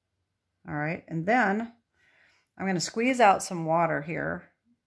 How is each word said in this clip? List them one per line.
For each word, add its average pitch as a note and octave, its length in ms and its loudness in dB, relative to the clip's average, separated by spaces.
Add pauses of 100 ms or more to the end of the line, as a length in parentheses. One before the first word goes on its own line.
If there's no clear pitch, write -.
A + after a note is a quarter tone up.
(680)
All D#3+ 80 -8
right, D3+ 320 -4
and E3 180 -4
then A3 460 0 (840)
I'm F3+ 100 -6
gonna F#3+ 120 0
squeeze A#3+ 400 -2
out G3+ 240 6
some E3+ 220 -6
water D#3+ 380 0
here D#3+ 420 -6 (420)